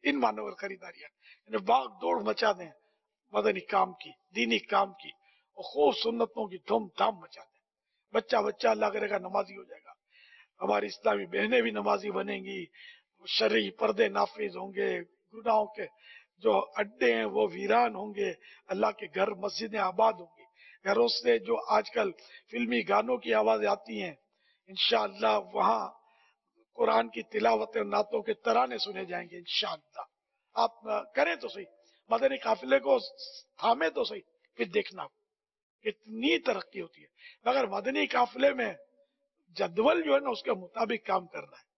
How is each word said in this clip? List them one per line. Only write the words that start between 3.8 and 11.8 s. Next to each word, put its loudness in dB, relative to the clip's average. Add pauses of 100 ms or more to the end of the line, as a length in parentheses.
की, -18 (200)
दीनी 0 (120)
काम 2
की, -20 (460)
और -12
खूब 4
सुन्नतों -2
की -14 (100)
धूमधाम 0
मचा -20
दें। -20 (540)
बच्चा 0
बच्चा 0
अल्लाह 0
करेगा -2
नमाजी -4
हो -16
जाएगा, -20 (680)
हमारी 0
इस्लामी -2
बहनें 0
भी 0
नमाजी -2